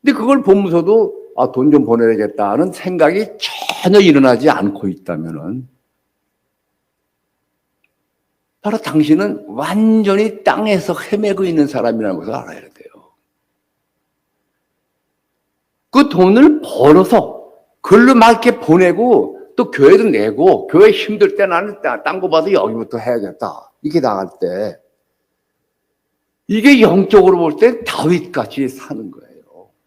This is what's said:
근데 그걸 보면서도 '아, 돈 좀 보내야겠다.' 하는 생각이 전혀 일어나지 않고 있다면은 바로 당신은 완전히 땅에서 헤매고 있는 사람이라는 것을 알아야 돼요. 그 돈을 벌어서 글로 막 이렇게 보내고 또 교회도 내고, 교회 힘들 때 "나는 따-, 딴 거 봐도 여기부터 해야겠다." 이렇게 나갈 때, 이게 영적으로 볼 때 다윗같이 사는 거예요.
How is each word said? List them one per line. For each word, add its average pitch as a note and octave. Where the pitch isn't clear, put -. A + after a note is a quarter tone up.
근데 B3
그걸 B3
보면서도 G3
'아, B2+
돈 C#3
좀 C#3+
보내야겠다.' G#2+
하는 D#3+
생각이 F3+
전혀 G3+
일어나지 C#3
않고 G2+
있다면은 E2
바로 G#3
당신은 D#3
완전히 G#3
땅에서 F#3+
헤매고 G3+
있는 D#3+
사람이라는 A2
것을 F#2+
알아야 -
돼요. -
그 C4+
돈을 G#3+
벌어서 F3
글로 B3
막 A#3
이렇게 -
보내고 F3
또 -
교회도 F#3
내고, A2+
교회 G3+
힘들 G3+
때 G3+
"나는 F#3+
따-, -
딴 F3
거 F#3
봐도 D#3+
여기부터 A2+
해야겠다." A2+
이렇게 D3+
나갈 G2+
때, F#2
이게 A3
영적으로 F#3+
볼 D#3
때 A#3
다윗같이 C#3
사는 A2+
거예요. -